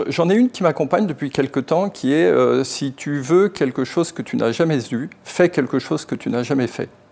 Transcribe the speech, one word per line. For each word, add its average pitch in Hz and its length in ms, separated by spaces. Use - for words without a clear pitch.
j'en 170 200
ai 196 60
une 247 140
qui - 140
m'accompagne 165 440
depuis 143 220
quelque 135 320
temps, 175 280
qui 131 220
est, 160 140
euh, « 127 400
Si 139 260
tu 143 300
veux 175 260
quelque 139 380
chose 165 260
que - 100
tu - 140
n'as 117 160
jamais 160 280
eu, 127 180
fais - 240
quelque 135 320
chose - 240
que - 120
tu - 140
n'as 120 140
jamais 131 240
fait. » - 220